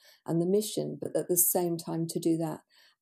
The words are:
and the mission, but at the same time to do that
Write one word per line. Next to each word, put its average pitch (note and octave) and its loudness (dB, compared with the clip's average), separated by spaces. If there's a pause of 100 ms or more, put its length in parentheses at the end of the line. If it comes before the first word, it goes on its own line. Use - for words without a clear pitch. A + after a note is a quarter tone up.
(260)
and E3 2
the E3+ 2
mission, D#3+ 0
but - -4
at D#3 -4
the F3+ 2
same F3 2
time E3 -4
to E3 -4
do E3 2
that D#3+ -4 (420)